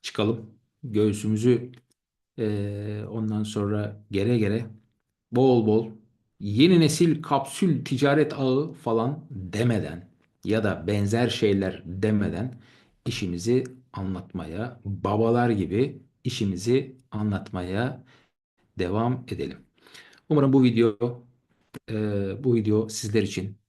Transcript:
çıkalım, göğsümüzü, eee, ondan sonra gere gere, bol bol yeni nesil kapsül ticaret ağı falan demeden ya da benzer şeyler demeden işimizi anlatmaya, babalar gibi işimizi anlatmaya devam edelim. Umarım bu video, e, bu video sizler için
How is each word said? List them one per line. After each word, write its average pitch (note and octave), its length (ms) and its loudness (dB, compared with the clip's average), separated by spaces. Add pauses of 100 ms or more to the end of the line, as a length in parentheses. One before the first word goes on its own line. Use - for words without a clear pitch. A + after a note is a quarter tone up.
çıkalım, A2 480 -2 (340)
göğsümüzü, A2 880 0 (640)
eee, G#2 720 -4
ondan G#2+ 340 -4
sonra G#2 680 -4
gere G#2 260 2
gere, A2 280 0 (680)
bol B2 360 4
bol A2 240 2 (480)
yeni C3+ 400 4
nesil D#3 420 4
kapsül C#3 640 -2
ticaret C#3+ 540 2
ağı C3 340 0
falan A#2+ 560 -2
demeden F#2 800 -2 (340)
ya G#2+ 200 0
da F2 240 -2
benzer G#2 420 2
şeyler G2 560 0
demeden G2 760 -2 (440)
işimizi G#2 580 -2 (300)
anlatmaya, F#2 920 -8
babalar G#2+ 640 2
gibi G#2 520 0 (220)
işimizi A2+ 720 -2 (160)
anlatmaya G#2 920 -4 (760)
devam A2+ 480 -2
edelim. - 300 -8 (720)
Umarım C#3 240 4
bu C3+ 100 8
video, A2+ 340 4 (920)
e, A2 40 -6 (480)
bu B2 120 4
video G#2+ 340 2
sizler G#2+ 340 0
için F#2+ 340 -6 (120)